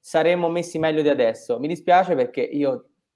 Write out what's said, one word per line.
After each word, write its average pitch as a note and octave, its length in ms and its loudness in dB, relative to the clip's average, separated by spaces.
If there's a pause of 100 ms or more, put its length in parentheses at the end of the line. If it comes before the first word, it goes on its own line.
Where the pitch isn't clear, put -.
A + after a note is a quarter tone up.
saremmo E3+ 480 0
messi E3+ 300 -4
meglio D#3 240 0
di D3 60 2
adesso. A#2+ 500 0
Mi C#3 100 -6
dispiace F3 460 2
perché B2+ 280 -2
io C3+ 460 -4 (280)